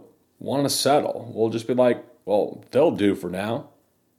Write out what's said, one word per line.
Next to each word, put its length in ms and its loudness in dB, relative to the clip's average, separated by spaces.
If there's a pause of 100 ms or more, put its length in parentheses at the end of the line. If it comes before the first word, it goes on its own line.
(380)
want 240 -4
to 80 0
settle. 640 0
We'll 160 0
just 160 -6
be 80 0
like, 300 2 (200)
"Well, 460 -2
they'll 220 4
do 240 2
for 120 -8
now." 420 -6 (480)